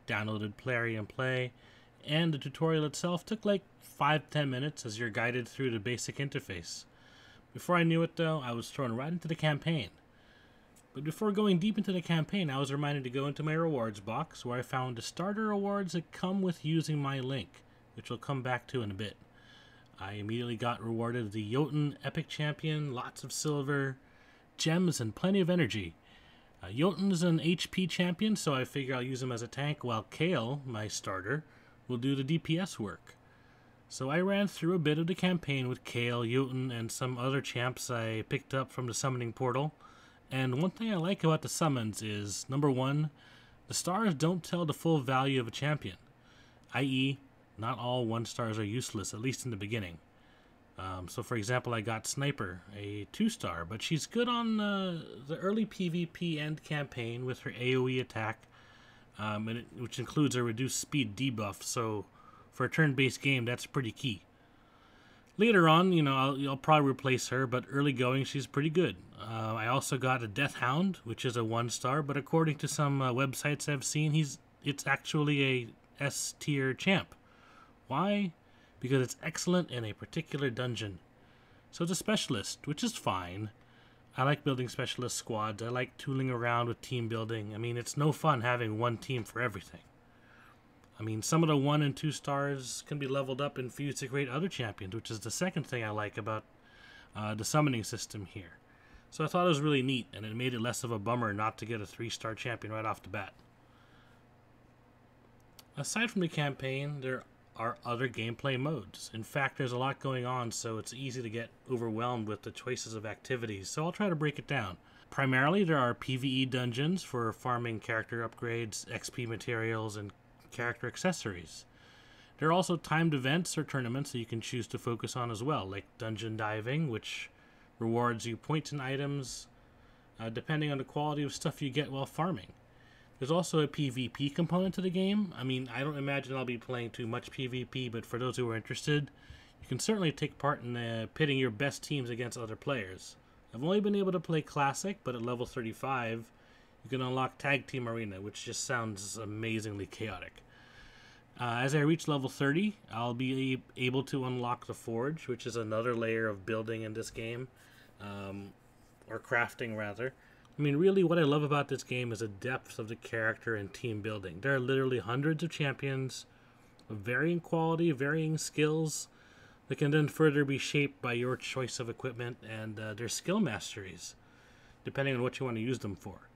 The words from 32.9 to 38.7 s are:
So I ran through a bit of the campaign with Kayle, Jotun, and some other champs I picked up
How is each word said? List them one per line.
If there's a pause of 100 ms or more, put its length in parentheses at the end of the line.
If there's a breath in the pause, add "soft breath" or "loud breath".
So
I
ran
through
a
bit
of
the
campaign
with
Kayle,
Jotun,
and
some
other
champs
I
picked
up